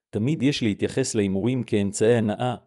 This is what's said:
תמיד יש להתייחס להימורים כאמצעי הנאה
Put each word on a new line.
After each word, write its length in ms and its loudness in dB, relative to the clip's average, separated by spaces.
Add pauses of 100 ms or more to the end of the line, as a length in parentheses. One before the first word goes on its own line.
תמיד 340 -2
יש 200 0
להתייחס 520 0
להימורים 480 0
כאמצעי 520 2
הנאה 400 -2 (120)